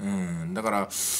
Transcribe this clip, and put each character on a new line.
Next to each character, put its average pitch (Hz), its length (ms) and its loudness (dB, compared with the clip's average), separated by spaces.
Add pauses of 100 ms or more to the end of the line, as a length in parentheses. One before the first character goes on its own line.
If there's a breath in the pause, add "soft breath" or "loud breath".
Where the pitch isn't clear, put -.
う 101 40 -4
ん。 87 480 0
だ 107 100 0
か 110 80 2
ら、 101 160 2 (320 loud breath)